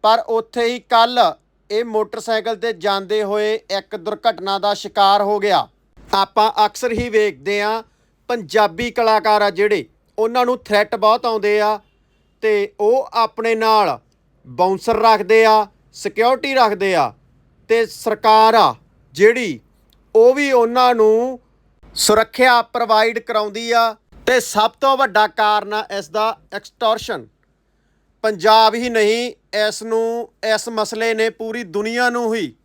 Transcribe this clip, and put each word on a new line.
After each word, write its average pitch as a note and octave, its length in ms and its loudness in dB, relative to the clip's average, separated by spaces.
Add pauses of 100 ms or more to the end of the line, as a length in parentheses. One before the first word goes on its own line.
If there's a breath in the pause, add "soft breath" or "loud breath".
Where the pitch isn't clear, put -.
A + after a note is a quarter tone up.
ਪਰ A3 160 4 (100)
ਉੱਥੇ A3+ 360 -4
ਹੀ A#3+ 140 -4
ਕੱਲ੍ਹ A#3+ 400 0 (500)
ਇਹ G#3+ 160 -4
ਮੋਟਰਸਾਈਕਲ A3 680 -4
'ਤੇ A3+ 180 -6
ਜਾਂਦੇ G3 500 -4
ਹੋਏ G#3 300 -2 (240)
ਇੱਕ G3 180 -10
ਦੁਰਘਟਨਾ G3 640 -4
ਦਾ G3+ 140 -2
ਸ਼ਿਕਾਰ G3+ 480 2
ਹੋ G#3 180 0
ਗਿਆ। F#3 280 0 (460)
ਆਪਾਂ G3+ 380 0 (140)
ਅਕਸਰ A#3 260 -4
ਹੀ A#3+ 180 -4
ਵੇਖਦੇ G3+ 520 -2
ਆ, A3 220 -4 (460)
ਪੰਜਾਬੀ G#3 640 0
ਕਲਾਕਾਰ G#3+ 500 2
ਆ G3+ 80 2
ਜਿਹੜੇ, G3+ 360 -2 (320)
ਉਹਨਾਂ A#3 280 0
ਨੂੰ B3 120 -2
ਥ੍ਰੈਟ G#3 380 -2
ਬਹੁਤ G#3+ 300 0
ਆਉਂਦੇ G#3 360 0
ਆ G#3 180 -2 (640)
ਤੇ G#3+ 100 0 (280)
ਉਹ A#3 340 0
ਆਪਣੇ A3+ 420 -2
ਨਾਲ G#3+ 440 2 (480)
ਬਾਊਂਸਰ F#3 540 -2
ਰੱਖਦੇ A3 440 4
ਆ, G#3+ 220 4 (260)
ਸਿਕਿਉਰਿਟੀ B3+ 640 -2
ਰੱਖਦੇ G3+ 400 2
ਆ, C3+ 180 0 (540)
ਤੇ A3+ 180 0
ਸਰਕਾਰ A3 680 2
ਆ E3+ 220 2 (400)
ਜਿਹੜੀ, G#3 440 2 (560)
ਉਹ A#3 180 6
ਵੀ C#4 180 0
ਉਹਨਾਂ B3 440 2
ਨੂੰ A3+ 440 0 (560)
ਸੁਰੱਖਿਆ A#3 680 2
ਪ੍ਰੋਵਾਈਡ A3+ 580 0
ਕਰਾਉਂਦੀ A3 520 -6
ਆ। A3+ 240 0 (300)
ਤੇ B3 140 2
ਸਭ A3 320 0
ਤੋਂ C4+ 260 0
ਵੱਡਾ G#3+ 300 0
ਕਾਰਨ G#3 460 -2
ਆ G#3+ 120 -6 (120)
ਇਸ E3+ 120 -12
ਦਾ G#3+ 280 -4 (160)
ਐਕਸਟੋਰਸ਼ਨ। G#3+ 720 -6 (960)
ਪੰਜਾਬ A3 520 4
ਹੀ A#3+ 140 -4
ਨਹੀਂ, A3+ 420 -2 (360)
ਇਸ G#3+ 160 -8
ਨੂੰ, A3+ 460 -4 (240)
ਇਸ G#3+ 160 -4
ਮਸਲੇ A3 440 -4
ਨੇ A3 160 -2
ਪੂਰੀ A3 360 -10
ਦੁਨੀਆ A3+ 440 -2
ਨੂੰ A#3+ 260 -4
ਹੀ E3 300 -8